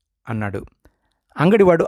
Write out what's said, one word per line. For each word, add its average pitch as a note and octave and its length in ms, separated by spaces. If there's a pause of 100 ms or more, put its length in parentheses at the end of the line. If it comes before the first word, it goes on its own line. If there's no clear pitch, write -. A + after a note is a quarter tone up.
(300)
అన్నాడు. G#2 360 (720)
అంగడివాడు F3+ 500